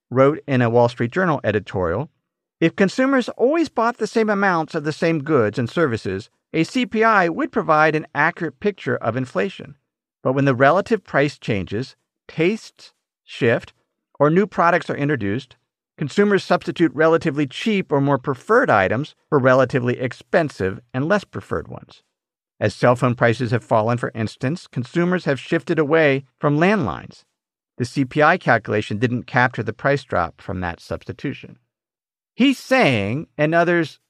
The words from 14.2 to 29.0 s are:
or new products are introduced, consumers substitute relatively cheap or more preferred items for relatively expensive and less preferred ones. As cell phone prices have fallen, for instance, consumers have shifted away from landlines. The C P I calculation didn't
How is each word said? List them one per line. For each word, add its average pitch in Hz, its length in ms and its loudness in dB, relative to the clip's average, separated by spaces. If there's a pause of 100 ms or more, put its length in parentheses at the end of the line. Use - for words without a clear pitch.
or 143 80 4
new 185 180 2
products 175 440 0
are - 60 -6
introduced, 131 600 -4 (400)
consumers 196 480 0
substitute 165 500 0
relatively 156 520 2
cheap 196 440 -2
or 139 120 2
more 139 160 2
preferred 185 500 0
items 107 460 2 (160)
for 147 80 4
relatively 127 600 2
expensive 120 840 -4 (120)
and 135 160 -4
less 202 160 0
preferred - 440 -10
ones. - 340 -20 (580)
As 107 140 -2
cell 123 220 2
phone 123 180 0
prices 117 380 0
have 117 100 0
fallen, 117 360 0
for 127 180 -6
instance, 127 500 -6
consumers 170 600 -2
have 139 120 0
shifted 160 400 -4
away 143 460 2 (160)
from 147 180 2
landlines. 156 640 -2 (540)
The 123 80 -4
C 135 200 -2
P 139 160 -2
I 160 160 4
calculation 107 600 0
didn't 120 300 -8